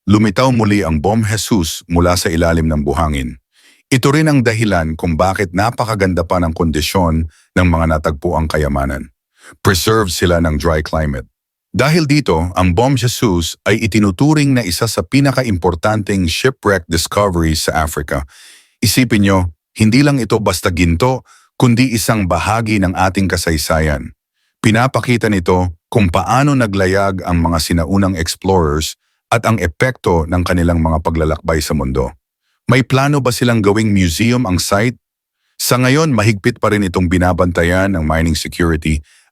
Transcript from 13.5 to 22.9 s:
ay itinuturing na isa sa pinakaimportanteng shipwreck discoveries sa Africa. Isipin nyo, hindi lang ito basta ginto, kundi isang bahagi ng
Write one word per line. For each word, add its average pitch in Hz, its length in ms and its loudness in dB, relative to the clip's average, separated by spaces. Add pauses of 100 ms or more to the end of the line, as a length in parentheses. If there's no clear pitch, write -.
ay 104 240 2
itinuturing 135 720 2
na 117 80 -2
isa 117 240 -2
sa - 160 -4
pinakaimportanteng 107 1200 0
shipwreck 98 640 0
discoveries 82 800 0
sa 80 160 0
Africa. 71 400 -6 (560)
Isipin 117 400 2
nyo, 95 320 2 (240)
hindi 110 240 4
lang 143 160 2
ito 113 240 0
basta 95 320 -2
ginto, 87 480 0 (320)
kundi 120 400 2
isang 110 320 -2
bahagi 101 560 0
ng 90 120 0